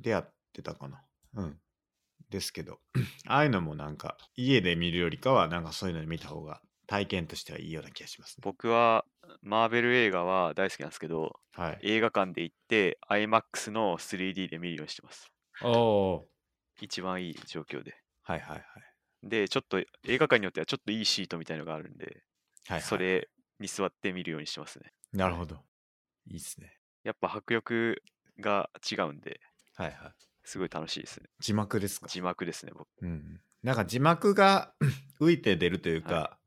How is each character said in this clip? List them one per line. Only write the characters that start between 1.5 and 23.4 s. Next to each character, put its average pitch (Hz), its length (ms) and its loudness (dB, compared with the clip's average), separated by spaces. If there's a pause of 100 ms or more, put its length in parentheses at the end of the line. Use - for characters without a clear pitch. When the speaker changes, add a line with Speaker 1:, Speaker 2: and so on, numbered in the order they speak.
Speaker 1:
で 98 100 -6
す - 140 -8
け 87 80 -10
ど、 - 180 -16 (240)
<clears throat> - 240 -12
あ 127 80 4
あ 147 80 6
い 147 40 6
う - 20 4
の 101 100 2
も 78 140 -4
な 76 160 -8
ん 76 80 -12
か、 - 180 -10 (180)
家 123 280 6
で 87 140 4
見 87 140 0
る 85 80 0
よ 85 120 2
り 78 80 -6
か 131 140 2
は、 104 140 6
な 85 140 -2
ん 85 40 -6
か 80 80 -8
そ - 140 -6
う 92 40 0
い - 20 -2
う - 20 -4
の 82 60 -4
で 78 60 -8
見 80 120 -6
た - 100 -14
方 76 140 -10
が 76 200 -14 (240)
体 202 200 0
験 180 200 -2
と - 100 -14
し - 80 -10
て - 80 -14
は 80 80 -10
い 82 60 -10
い 80 60 -10
よ 78 100 -8
う - 20 -18
な 76 60 -18
気 - 120 -16
が - 60 -16
し - 120 -16
ま - 60 -20
す - 120 -18
ね。 - 40 -20
Speaker 2:
僕 98 260 -6
は、 117 360 6 (380)
マ 107 240 2
ー - 20 -4
ベ 117 140 2
ル 120 120 4
映 120 160 4
画 87 140 0
は 90 300 2
大 95 160 0
好 - 60 -8
き - 40 -14
な 71 60 -6
ん - 20 -12
で - 60 -14
す - 60 -16
け 80 80 -6
ど、 80 300 -4 (140)
Speaker 1:
は 85 200 -4
い。 - 100 -10
Speaker 2:
映 110 180 2
画 113 100 2
館 95 220 0
で 85 100 -4
行 85 100 -6
っ - 40 -20 (120)
て、 101 380 4
ア 104 120 4
イ 107 80 2
マ 110 120 4
ッ 110 40 4 (100)
ク - 60 -8
ス - 120 -6
の 104 280 2
ス - 180 -8
リ 92 160 -2
ー - 20 -12
デ 95 80 -4
ィ 92 40 -2
ー - 40 -14
で 82 80 -8
見 87 120 -6
る 85 60 -6
よ 78 60 -10
う 78 40 -10
に - 40 -10
し - 60 -10
て - 60 -18
ま - 100 -20
す。 - 180 -20 (320)
Speaker 1:
お 107 560 4
ー。 - 40 -12 (580)
Speaker 2:
一 98 220 -8
番 92 220 -4
い 85 60 -6
い - 160 -12
状 - 160 -10
況 71 200 -10
で。 - 140 -18 (260)
Speaker 1:
は 85 140 -4
い 76 40 -10
は 78 140 -14
い - 20 -10
は - 20 -14
い。 - 40 -14 (600)
Speaker 2:
で、 101 260 0
ち - 100 -2
ょ - 40 2
っ - 60 -20
と 95 100 0
映 90 80 -2 (320)
画 151 100 4
館 123 100 6
に 101 60 0
よ 92 60 -4
っ - 20 -8
て - 80 -4
は 80 60 -4
ち - 80 -4
ょ 135 60 -4
っ - 40 -20
と - 80 -4
い 113 80 -2
い 107 40 -2
シ - 180 0
ー 87 60 -6
ト 85 100 -6
み 80 80 -10
た 82 80 -6
い 78 40 -6
の 76 60 -10
が 80 100 -6
あ 78 40 -6
る 80 120 -12
ん - 60 -20
で、 - 100 -14
Speaker 1:
は - 40 -12
い - 20 -14
は - 600 -14
い - 0 -
は 82 40 -2
い。 78 40 -4
Speaker 2:
そ 104 160 -2
れ 92 300 2 (320)